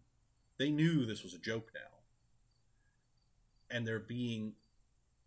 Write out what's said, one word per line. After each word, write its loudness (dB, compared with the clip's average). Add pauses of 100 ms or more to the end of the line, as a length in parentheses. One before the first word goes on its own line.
(580)
They 2
knew 4
this -4
was -12
a -14
joke -4
now. -16 (1700)
And -2
they're 0
being, -4 (720)